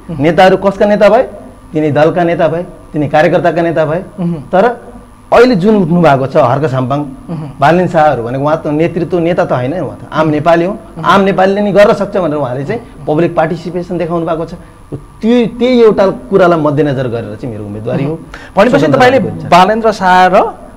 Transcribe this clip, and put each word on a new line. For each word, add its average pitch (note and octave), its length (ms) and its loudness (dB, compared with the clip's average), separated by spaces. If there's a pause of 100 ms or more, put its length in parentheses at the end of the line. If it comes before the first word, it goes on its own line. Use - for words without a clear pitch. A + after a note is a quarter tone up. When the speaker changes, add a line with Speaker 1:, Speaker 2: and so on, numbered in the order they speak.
Speaker 1:
उहुँ। D3+ 120 -8
Speaker 2:
नेताहरू F#3 360 4
कसका G3 280 0
नेता G#3 240 4
भए? A3+ 140 4 (500)
तिनी D#3 180 0
दलका D#3 320 2
नेता E3+ 240 0
भए, E3 160 -4
तिनी - 460 -8
कार्यकर्ताका D#3+ 520 2
नेता E3 240 0
भए। E3 180 -4 (160)
Speaker 1:
उहुँ। E3+ 320 -6
Speaker 2:
तर F#3+ 140 2 (680)
अहिले A#3+ 220 6
जुन G3+ 200 2
उठ्नु F3 260 2
भएको C#3 260 2
छ D3 100 -2
हर्क C#3 280 2
साम्पाङ, C3 360 -2
Speaker 1:
उहुँ। D3+ 580 -12
Speaker 2:
बालेन E3+ 280 2
शाहहरू D3+ 360 0
भनेको C3 200 -4
उहाँ D#3+ 180 0
त E3 60 -8
नेतृत्व E3 520 -2
नेता F3 260 0
त E3+ 60 -6
होइन, C#3 280 -4
उहाँ G#2+ 180 -8
त - 160 -20
आम D#3 140 0
नेपाली E3 380 2
हो। F#3+ 60 -4
Speaker 1:
उहुँ। E3+ 340 -12
Speaker 2:
आम G3 160 4
नेपालीले F#3+ 400 2
नि G#3 100 0
गर्न G#3 220 4
सक्छ G3 240 -4
भनेर D#3 200 -2
उहाँले C3+ 280 -4
चाहिँ G#3 420 -10
public E3 280 0
participation F3 600 -4
देखाउनु E3+ 280 -4
भएको E3 200 -4
छ। E3 80 -14
त्यो, - 920 -4 (140)
त्यही B3 220 2
एउटा G#3 280 4
कुरालाई F3 500 2
मध्यनजर C#3+ 480 0
गरेर G#2+ 280 -8
चाहिँ A2 200 -10
मेरो G#2 100 -10
उम्मेदवारी A2 380 -6
हो। D3+ 100 -4
Speaker 1:
उहुँ। D#3+ 120 -12 (320)
भनेपछि B3 220 2
Speaker 2:
स्वतन्त्र D4 180 2
Speaker 1:
तपाईँले B3+ 200 4
Speaker 2:
उम्मेदवारी - 260 -4
छ। - 80 -4
Speaker 1:
बालेन्द्र G#3+ 400 4
शाह F#3 360 4
र A3 380 0 (100)